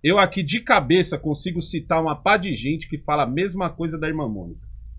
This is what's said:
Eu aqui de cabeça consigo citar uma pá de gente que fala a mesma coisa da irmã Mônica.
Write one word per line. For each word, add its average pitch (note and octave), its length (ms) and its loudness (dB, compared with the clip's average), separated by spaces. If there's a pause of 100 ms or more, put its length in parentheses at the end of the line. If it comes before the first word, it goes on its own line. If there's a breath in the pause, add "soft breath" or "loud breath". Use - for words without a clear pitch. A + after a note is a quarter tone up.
Eu F3 160 4
aqui F#3 240 4
de F3 180 -2
cabeça E3+ 580 4
consigo E3 420 -2
citar D#3+ 400 0
uma D#3 160 -2
pá - 220 2
de F3 180 -2
gente C#3 320 -4
que D3+ 80 -6
fala D3 280 0
a A#2+ 60 -2
mesma F3+ 380 -2
coisa E3 300 -4
da D#3 100 -2
irmã D#3 180 -2
Mônica. F#2+ 400 -8 (320)